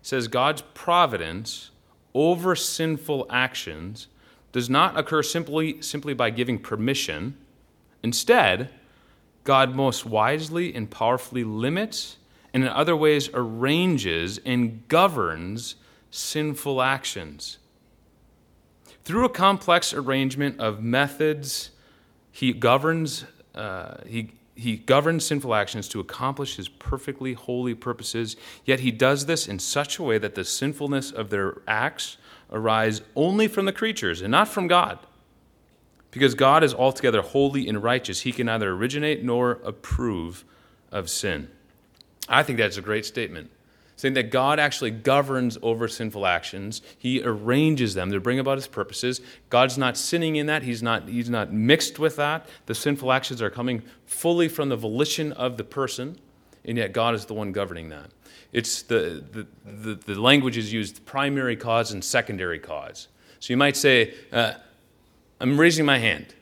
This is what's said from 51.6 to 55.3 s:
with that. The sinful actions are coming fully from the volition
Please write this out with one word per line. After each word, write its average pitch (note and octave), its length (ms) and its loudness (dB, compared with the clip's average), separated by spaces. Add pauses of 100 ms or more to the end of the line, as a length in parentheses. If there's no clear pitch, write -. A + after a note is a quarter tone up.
with D3+ 180 2
that. D3+ 300 -2 (200)
The A#2 80 -4
sinful C#3 360 0
actions C3 300 0
are G#2 80 0
coming A#2+ 320 -4 (240)
fully E3+ 420 2
from D3+ 220 -2
the A#2+ 80 0
volition C#3 560 -2